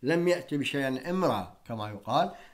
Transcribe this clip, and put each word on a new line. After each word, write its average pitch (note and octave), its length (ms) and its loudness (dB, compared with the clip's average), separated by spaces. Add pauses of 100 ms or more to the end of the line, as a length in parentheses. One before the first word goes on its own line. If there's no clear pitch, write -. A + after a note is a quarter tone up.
لم E3+ 260 2
يأتي F3 280 0
بشيء C#3 540 -2
إمرا C3 540 0
كما G#2+ 240 -6
يقال، B2+ 440 0 (220)